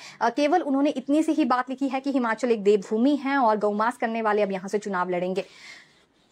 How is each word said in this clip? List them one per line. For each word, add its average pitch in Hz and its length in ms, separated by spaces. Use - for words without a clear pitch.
अ, 233 80
केवल 294 320
उन्होंने 277 280
इतनी 294 340
सी 311 80
ही 302 140
बात 247 240
लिखी 269 180
है 269 120
कि 277 120
हिमाचल 240 400
एक 214 120
देवभूमि 220 520
है 277 220
और 220 200
गौ 208 140
मांस 214 260
करने 226 240
वाले 214 200
अब 196 100
यहाँ 190 180
से 214 80
चुनाव 185 320
लड़ेंगे। 180 360